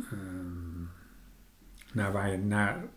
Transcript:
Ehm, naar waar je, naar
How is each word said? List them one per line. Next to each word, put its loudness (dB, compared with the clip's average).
Ehm, -6
naar 2
waar 4
je, 4
naar 4